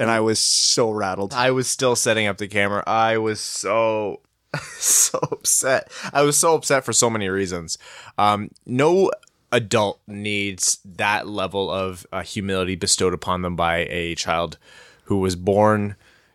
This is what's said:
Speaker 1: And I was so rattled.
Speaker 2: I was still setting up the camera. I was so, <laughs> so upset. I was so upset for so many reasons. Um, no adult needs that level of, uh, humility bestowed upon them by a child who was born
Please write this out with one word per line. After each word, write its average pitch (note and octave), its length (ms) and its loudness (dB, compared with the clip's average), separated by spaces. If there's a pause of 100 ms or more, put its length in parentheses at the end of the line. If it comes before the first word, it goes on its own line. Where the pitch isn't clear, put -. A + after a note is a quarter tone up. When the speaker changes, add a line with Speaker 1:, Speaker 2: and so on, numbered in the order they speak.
Speaker 1:
And A2+ 100 2
I A2+ 80 4
was A2 220 2
so - 500 2
rattled. G2 420 -4
Speaker 2:
I B2+ 200 2
was B2+ 160 -2
still B2+ 260 2
setting A2 320 2
up G2 120 -2
the G#2 100 -6
camera. G2+ 380 -2
I A2+ 320 2
was A2 220 -2
so, A2 800 -2 (340)
<laughs> D3 60 -6 (180)
so - 400 2 (140)
upset. - 580 0 (220)
I D3 100 2
was D3 140 4
so E3+ 180 4
upset C#3 300 2
for A#2+ 80 -4
so A#2 180 2
many G#2+ 180 -2
reasons. F#2 480 -4 (400)
Um, G#2 340 2 (140)
no D#3+ 460 2 (400)
adult G#2+ 560 0
needs G2+ 800 -4
that G#2 420 -2
level F#2+ 460 -2
of, F#2 400 -4
uh, F#2+ 100 -4
humility F#2+ 540 -2
bestowed F#2 380 0
upon F2+ 280 -4
them F2 140 -4
by E2 220 0 (120)
a E2+ 240 -4
child E2+ 440 -4 (460)
who G2+ 140 0
was F#2+ 160 0
born G#2 640 2 (380)